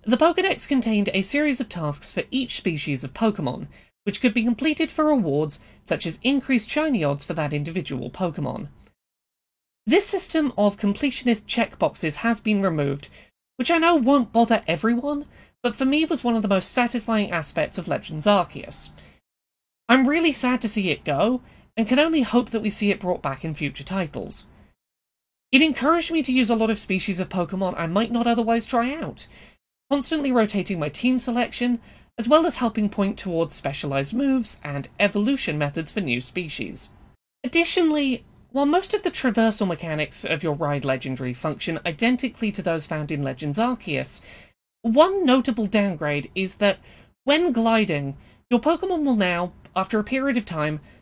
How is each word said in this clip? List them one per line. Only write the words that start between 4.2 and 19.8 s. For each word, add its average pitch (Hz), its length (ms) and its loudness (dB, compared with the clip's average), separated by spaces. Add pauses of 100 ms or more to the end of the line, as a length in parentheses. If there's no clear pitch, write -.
could 240 100 4
be 233 120 0
completed 294 460 0
for 311 140 0
rewards 156 560 2 (240)
such - 220 -4
as 160 160 -6
increased 262 480 0
shiny 294 340 0
odds 143 220 -2
for - 80 -6
that 151 180 -2
individual 147 580 -4
Pokemon. 151 580 -4 (1160)
This 311 200 4
system 320 500 0
of 202 220 2
completionist 233 680 0
checkboxes - 720 -2
has 226 240 0
been 208 220 0
removed, 147 480 -2 (460)
which 254 140 -2
I 330 60 6
know 330 200 6
won't 269 360 4
bother 233 340 4
everyone, 240 600 0 (360)
but 226 140 -2
for 269 80 0
me 294 200 4
was 311 200 -2
one 240 100 2
of 220 80 2
the 202 60 0
most 190 240 2
satisfying 226 580 0
aspects 160 480 -2
of 175 80 -6
Legends 156 400 -6
Arceus. - 640 0 (1000)